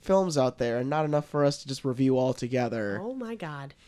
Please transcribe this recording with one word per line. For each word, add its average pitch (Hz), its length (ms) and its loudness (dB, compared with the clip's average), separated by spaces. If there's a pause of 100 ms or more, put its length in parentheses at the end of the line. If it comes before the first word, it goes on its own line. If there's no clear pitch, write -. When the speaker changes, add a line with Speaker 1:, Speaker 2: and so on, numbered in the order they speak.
Speaker 1:
films 190 380 2
out 131 180 2
there 120 220 0
and 127 100 -2
not 151 160 0
enough 147 240 0
for 147 160 0
us 143 160 2
to - 80 -14
just 131 160 -6
review 131 320 2
all 127 160 2
together. 120 680 -2
Speaker 2:
Oh 233 100 -6
my 233 220 -10
God. 147 400 -12 (140)